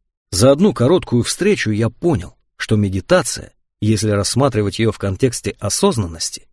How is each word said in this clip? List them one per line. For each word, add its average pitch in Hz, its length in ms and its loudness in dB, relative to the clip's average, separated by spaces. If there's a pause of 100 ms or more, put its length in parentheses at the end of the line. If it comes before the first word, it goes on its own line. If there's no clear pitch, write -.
(320)
За 107 200 4
одну 160 220 4
короткую 123 500 2
встречу 175 480 -2
я 110 180 0
понял, - 460 -4 (200)
что - 220 -2
медитация, 101 760 0 (280)
если 107 300 0
рассматривать 104 680 0
ее 110 140 0
в - 60 -18
контексте 101 600 -2
осознанности, 104 920 -4